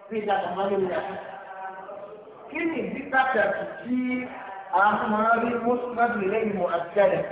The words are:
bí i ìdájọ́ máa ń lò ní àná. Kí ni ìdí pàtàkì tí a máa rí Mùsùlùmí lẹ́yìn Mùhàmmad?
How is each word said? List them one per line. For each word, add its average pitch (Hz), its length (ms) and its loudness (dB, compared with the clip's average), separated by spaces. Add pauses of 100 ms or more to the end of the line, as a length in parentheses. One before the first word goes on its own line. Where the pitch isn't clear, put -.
bí 220 140 -8
i 208 40 -2
ìdájọ́ 185 320 0
máa 196 120 0
ń 196 40 0
lò 196 80 2
ní 185 140 2
àná. 160 240 -4 (1300)
Kí 311 140 -6
ni 320 180 0
ìdí 226 260 -4
pàtàkì 247 600 2 (120)
tí 247 220 -2 (720)
a - 140 4 (240)
máa 214 280 4
rí 240 200 0
Mùsùlùmí 226 720 0
lẹ́yìn 214 300 0
Mùhàmmad? 175 580 2 (180)